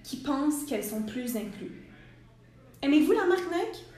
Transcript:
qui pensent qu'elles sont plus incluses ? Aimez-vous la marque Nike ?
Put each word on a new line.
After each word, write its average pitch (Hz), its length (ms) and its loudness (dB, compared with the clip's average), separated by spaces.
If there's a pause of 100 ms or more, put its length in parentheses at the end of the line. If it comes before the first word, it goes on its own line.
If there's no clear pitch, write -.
qui - 140 -10
pensent 294 500 -2
qu'elles 214 160 -4
sont 220 200 -4
plus 233 340 -6
incluses ? 202 320 -8 (1120)
Aimez-vous 294 300 6
la 427 140 4
marque 359 260 4
Nike ? 359 340 -4 (120)